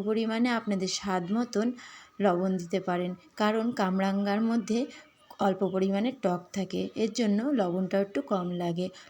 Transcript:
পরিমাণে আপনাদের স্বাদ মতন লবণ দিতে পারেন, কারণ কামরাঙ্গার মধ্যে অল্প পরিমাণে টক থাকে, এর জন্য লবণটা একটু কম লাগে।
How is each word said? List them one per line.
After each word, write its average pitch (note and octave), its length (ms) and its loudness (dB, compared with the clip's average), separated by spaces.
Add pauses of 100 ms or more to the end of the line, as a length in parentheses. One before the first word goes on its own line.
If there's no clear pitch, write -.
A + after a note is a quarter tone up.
পরিমাণে A3+ 420 2
আপনাদের G#3 400 0
স্বাদ F#3 440 -2
মতন A#3 340 0 (540)
লবণ F#3+ 360 4
দিতে F3+ 240 -2
পারেন, F3+ 300 -2 (260)
কারণ A3 360 2
কামরাঙ্গার G3 680 2
মধ্যে A3+ 460 0 (520)
অল্প G3 300 2
পরিমাণে G3 420 0 (120)
টক F3 200 0 (100)
থাকে, F#3 420 -4
এর A3+ 180 0
জন্য G#3+ 300 2
লবণটা F#3+ 580 0
একটু G3+ 220 -2
কম F#3 280 0
লাগে। F3 360 -2 (240)